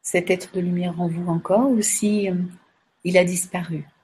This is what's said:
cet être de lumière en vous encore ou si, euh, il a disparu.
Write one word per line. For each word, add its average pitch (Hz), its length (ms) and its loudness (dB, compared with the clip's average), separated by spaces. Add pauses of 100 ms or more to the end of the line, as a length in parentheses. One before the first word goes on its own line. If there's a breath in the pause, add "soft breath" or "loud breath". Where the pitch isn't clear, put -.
cet 180 280 -2
être 180 220 -2
de 190 80 -4
lumière 175 400 -2
en 175 80 0
vous 170 220 -4
encore 196 400 2
ou 226 100 4
si, 208 480 0
euh, 185 60 0 (720)
il 180 120 2
a 180 80 8
disparu. 175 640 -4 (160)